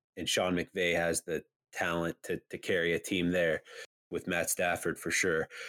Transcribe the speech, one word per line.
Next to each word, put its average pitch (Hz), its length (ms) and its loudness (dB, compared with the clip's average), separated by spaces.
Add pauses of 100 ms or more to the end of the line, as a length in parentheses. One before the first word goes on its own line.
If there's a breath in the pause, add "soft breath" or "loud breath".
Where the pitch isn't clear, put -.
(180)
and 85 100 -4
Sean 92 260 2
McVay 87 400 0
has 85 280 2
the 78 200 -4 (300)
talent 85 520 -2
to, - 260 -4
to - 80 -10
carry 85 340 0
a 82 80 2
team 87 320 0
there 85 320 2 (480 loud breath)
with 82 160 -6
Matt 85 220 0
Stafford 87 500 0
for - 100 -6
sure. 80 380 2 (220 loud breath)